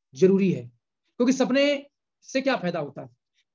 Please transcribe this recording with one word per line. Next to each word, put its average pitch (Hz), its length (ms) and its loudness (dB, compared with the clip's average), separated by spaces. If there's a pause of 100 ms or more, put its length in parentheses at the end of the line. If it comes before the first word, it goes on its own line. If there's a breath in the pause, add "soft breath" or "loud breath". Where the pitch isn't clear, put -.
(160)
जरूरी 185 360 4
है, 127 120 -6 (540)
क्योंकि 247 160 2
सपने 277 520 0 (360)
से - 200 -6
क्या 262 140 0
फायदा 175 240 -6
होता 143 220 -10
है? - 60 -16 (480)